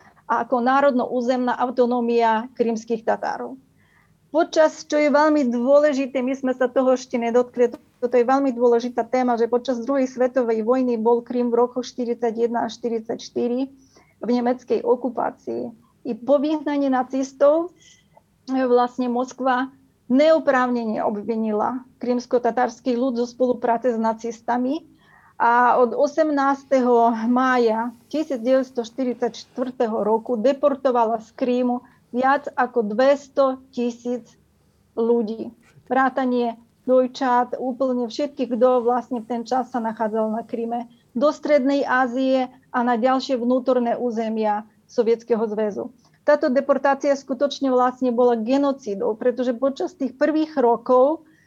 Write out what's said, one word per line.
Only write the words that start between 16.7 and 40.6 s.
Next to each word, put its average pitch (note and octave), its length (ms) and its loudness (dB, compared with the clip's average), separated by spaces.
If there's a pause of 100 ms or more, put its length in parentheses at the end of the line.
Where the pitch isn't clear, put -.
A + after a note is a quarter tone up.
nacistov, C4+ 800 0 (800)
e, C4 160 -2
vlastne B3 400 0
Moskva B3 640 -2 (400)
neoprávnene B3+ 960 2
obvinila A3 800 -4 (160)
krymsko-tatársky B3 960 -2
ľud B3+ 160 -2
zo A#3+ 160 -4
spolupráce A#3+ 640 -2
s A3 80 -4
nacistami A#3+ 800 -4 (560)
a A#3+ 400 4
od A#3+ 160 2
osemnásteho C4+ 1200 2 (160)
mája B3 640 2 (160)
tisíc C#4+ 320 -4
deväťsto B3+ 400 0
štyridsať A#3+ 640 -6
štvrtého B3 560 -4
roku A3+ 320 0
deportovala B3 880 0
z - 160 -20
Krímu B3 480 0 (280)
viac C4+ 400 0
ako A#3+ 400 -2
dvesto C4+ 640 2 (160)
tisíc A#3+ 640 -6 (560)
ľudí. A3+ 560 -2 (400)
Vrátanie B3+ 640 0 (320)
dojčat, B3+ 720 0
úplne B3 480 -4
všetkých, C4 480 -6
kto B3 320 2
vlastne A#3+ 320 -2
v A3 100 -12
ten A#3 140 -6
čas B3 320 -4
sa A#3+ 80 -4
nachádzal A3 480 -2
na A3+ 160 -6
Kryme, A#3 400 -6 (320)